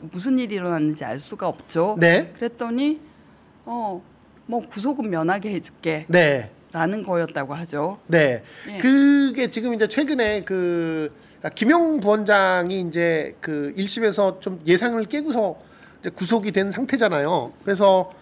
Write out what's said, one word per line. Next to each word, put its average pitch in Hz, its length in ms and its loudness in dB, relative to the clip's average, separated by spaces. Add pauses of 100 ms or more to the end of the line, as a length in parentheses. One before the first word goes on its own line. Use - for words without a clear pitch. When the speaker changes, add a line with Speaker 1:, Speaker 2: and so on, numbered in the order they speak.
(120)
Speaker 1:
무슨 254 280 0
일이 214 160 -4
일어났는지 156 500 -2
알 120 140 -8
수가 151 280 -8
없죠. 175 520 -2
Speaker 2:
네. 170 380 4
Speaker 1:
그랬더니 240 600 -4 (680)
어, 220 360 -8 (460)
뭐, 226 200 -4
"구속은 220 420 -4
면하게 185 420 -2
해줄게." 160 560 -6
Speaker 2:
네. 147 440 4 (220)
Speaker 1:
라는 180 300 -2
거였다고 160 500 -4
하죠. 165 540 -6
Speaker 2:
네. 147 360 2 (260)
Speaker 1:
예. 202 80 -12
Speaker 2:
그게 277 760 4
지금 233 220 -4
이제 214 140 0
최근에 233 560 -2
그, 170 720 -2 (280)
아, - 80 -6
김용 311 500 2
부원장이 196 840 2
이제 165 580 -2
그 147 360 -6
일 196 120 -4
심에서 196 520 0
좀 185 260 -8
예상을 220 400 2
깨고서 247 520 -2 (440)
이제 - 80 -8
구속이 208 420 -2
된 196 200 0
상태잖아요. 175 840 0 (100)
그래서 190 480 4 (100)